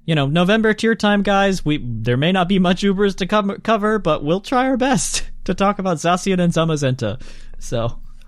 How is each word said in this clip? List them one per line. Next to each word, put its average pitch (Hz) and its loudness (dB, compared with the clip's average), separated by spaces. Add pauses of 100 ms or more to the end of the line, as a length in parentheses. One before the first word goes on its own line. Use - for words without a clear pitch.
you 160 2
know, 139 2
November 196 2
tier 220 2
time, 208 2
guys. 196 2
We, 151 0
there 120 -2
may 160 2
not 180 2
be 196 2
much 185 2
Ubers 202 2
to 196 -4
com-, 202 0
cover, 214 0
but 151 0
we'll 170 0
try 254 0
our 262 0
best 254 0
<laughs> - -12
to 190 -2
talk 196 0
about 185 -2
Zacian 180 0
and 175 2
Zamazenta. 143 0 (380)
So 117 -4 (280)